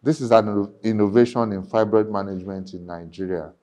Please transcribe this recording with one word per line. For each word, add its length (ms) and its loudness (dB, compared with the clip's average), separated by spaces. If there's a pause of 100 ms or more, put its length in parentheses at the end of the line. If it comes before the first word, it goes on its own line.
This 200 -2
is 100 0
an 140 6
inno-, 380 -2
innovation 680 2
in 100 -6
fibroid 480 0
management 640 -8
in 120 -14
Nigeria. 640 -10 (120)